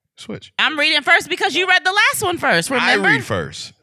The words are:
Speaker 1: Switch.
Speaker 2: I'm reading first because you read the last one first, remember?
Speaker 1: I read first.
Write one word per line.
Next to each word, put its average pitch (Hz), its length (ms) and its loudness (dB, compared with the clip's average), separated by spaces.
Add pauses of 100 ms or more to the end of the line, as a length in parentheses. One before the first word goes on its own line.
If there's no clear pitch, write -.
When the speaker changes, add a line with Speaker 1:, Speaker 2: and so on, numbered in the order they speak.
(180)
Speaker 1:
Switch. - 420 -14
Speaker 2:
I'm 262 200 0
reading 302 220 0
first 339 280 2
because 359 260 -2
you 359 120 0
read 370 160 4
the 370 80 2
last 427 320 2
one 359 140 0
first, 190 320 0
remember? 208 380 2
Speaker 1:
I - 80 4
read 127 80 -2
first. - 600 -6